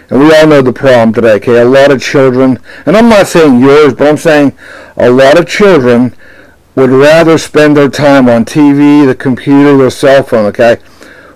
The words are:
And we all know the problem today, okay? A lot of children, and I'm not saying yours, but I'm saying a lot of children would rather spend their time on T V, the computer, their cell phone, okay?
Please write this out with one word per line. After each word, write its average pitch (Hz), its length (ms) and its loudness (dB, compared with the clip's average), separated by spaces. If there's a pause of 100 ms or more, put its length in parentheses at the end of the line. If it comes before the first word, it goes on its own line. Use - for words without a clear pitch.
And 120 100 -2
we 156 160 2
all 156 100 2
know 151 160 2
the 123 120 -2
problem 117 400 0
today, 113 200 0
okay? 117 280 0
A 120 40 2
lot 135 260 2
of 131 80 -2
children, 131 600 -2 (260)
and 160 100 -2
I'm 226 140 2
not 202 160 2
saying 151 340 0
yours, 139 360 2
but 143 120 -2
I'm 151 100 -2
saying 147 360 -2 (440)
a 120 120 0
lot 135 300 2
of 165 80 -4
children 127 680 0 (600)
would 131 140 0
rather 156 480 2
spend 151 400 0
their 143 100 0
time 139 400 0
on 117 160 0
T 143 300 0
V, 147 320 2
the 131 100 -2
computer, 139 600 -2
their 131 120 0
cell 135 320 0
phone, 110 260 -4
okay? 117 300 -2 (580)